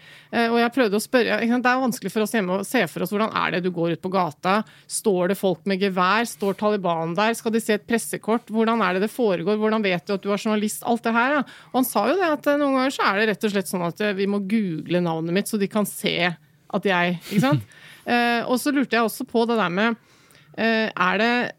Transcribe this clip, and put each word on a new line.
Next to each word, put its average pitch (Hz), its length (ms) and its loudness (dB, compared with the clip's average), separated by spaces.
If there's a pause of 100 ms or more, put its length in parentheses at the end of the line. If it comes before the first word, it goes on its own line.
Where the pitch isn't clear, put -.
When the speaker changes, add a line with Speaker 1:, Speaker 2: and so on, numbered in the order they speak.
(320)
Speaker 1:
Eh, 233 160 2
og 233 120 2
jeg 233 120 0
prøvde 214 240 2
å 214 60 0
spørre, 214 400 2
ikke 233 100 0
sant, 247 140 0
det 247 80 4
er 262 80 0
vanskelig 202 320 -2
for 214 80 0
oss 208 100 -2
hjemme 190 240 0
å 196 80 -4
se 220 220 2
for 175 160 -6
oss 175 100 -4
hvordan 208 240 -2
er 165 140 0
det 175 160 -2
du 185 80 0
går 170 240 -2
ut - 20 -20
på 185 140 -6
gata, 185 480 0 (260)
står 185 460 0
det - 20 -2
folk 185 300 -2
med 196 160 0
gevær, 196 420 2
står 196 320 -4
Taliban 175 600 -2
der, 220 160 2
skal 226 180 -4
de 226 80 0
se 214 140 0
et - 120 -4
pressekort, 226 640 -2
hvordan 226 380 0
er 180 80 0
det 190 80 0
det 214 100 -2
foregår, 202 480 0
hvordan 220 220 0
vet 180 240 0
du 202 80 -2
at 190 80 -6
du 202 80 -4
er 202 100 0
journalist, 214 460 -2
alt 240 160 0
det 226 100 -2
her, 247 220 2
ja. 277 80 0 (320)
Og 254 80 2
han 254 80 -2
sa 208 180 0
jo 320 80 2
det 349 220 2
at, - 80 -6
eh, 285 100 2
noen 277 220 2
ganger 262 180 0
så 330 140 2
er 196 80 0
det 220 160 2
rett - 100 -4
og 202 80 0
slett 196 220 -2
sånn 175 160 -2
at, - 100 -12
eh, 208 160 0
vi 196 140 0
må 202 100 0
google 185 640 0
navnet 165 320 -2
mitt 202 140 -2
så 220 100 -2
de 196 80 0
kan 208 160 0
se 170 460 -2
at - 540 -8 (100)
jeg, 175 340 0
ikke 208 220 2
sant? 120 160 2
Speaker 2:
<laughs> - 200 -20 (240)
Speaker 1:
Eh, 240 380 2
og 254 100 2
så 294 140 0
lurte 262 240 0
jeg 233 80 2
også 220 240 -4
på 233 180 2
det 233 120 0
der 180 120 2
med, 220 240 2 (640)
eh, 220 300 0
er 185 320 0
det, 233 140 2 (240)